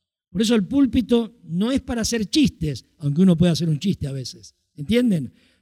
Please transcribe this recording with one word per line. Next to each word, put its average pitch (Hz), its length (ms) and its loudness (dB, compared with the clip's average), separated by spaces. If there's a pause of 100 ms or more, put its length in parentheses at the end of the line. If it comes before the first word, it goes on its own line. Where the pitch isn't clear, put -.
(300)
Por 180 120 -2
eso 233 120 2
el 208 120 2
púlpito 233 800 0
no 180 280 -4
es 269 80 -2
para 240 220 -6
hacer 220 240 -4
chistes, 160 580 -2 (140)
aunque 143 240 0
uno 185 140 6
puede 175 160 4
hacer 160 160 -2
un 151 100 0
chiste 185 280 -4
a 135 60 -8
veces, 127 420 -14 (200)
¿entienden? 180 580 0 (300)